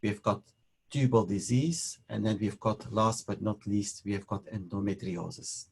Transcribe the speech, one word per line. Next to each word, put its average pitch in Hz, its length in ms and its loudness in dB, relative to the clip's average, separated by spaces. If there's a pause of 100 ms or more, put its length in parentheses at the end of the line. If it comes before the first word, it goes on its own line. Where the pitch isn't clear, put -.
we've 101 220 0
got 104 200 0 (480)
tubal 123 340 6
disease, 123 720 0 (100)
and 107 160 -2
then 107 160 2
we've 101 200 -2
got, 110 320 -2
last 110 340 2
but 104 160 -4
not 104 240 -2
least, 101 380 -2
we 101 80 -4
have 101 140 -2
got 101 200 -4
endometriosis. 95 1300 -6